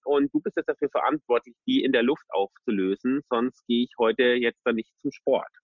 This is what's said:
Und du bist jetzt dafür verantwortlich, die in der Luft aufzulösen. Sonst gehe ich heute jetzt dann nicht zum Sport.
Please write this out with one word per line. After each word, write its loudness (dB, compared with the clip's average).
Und 0
du 0
bist -6
jetzt -4
dafür -4
verantwortlich, -2
die 2
in 2
der 2
Luft -2
aufzulösen. -4
Sonst -4
gehe 2
ich -12
heute 2
jetzt -2
dann 0
nicht -8
zum -6
Sport. -2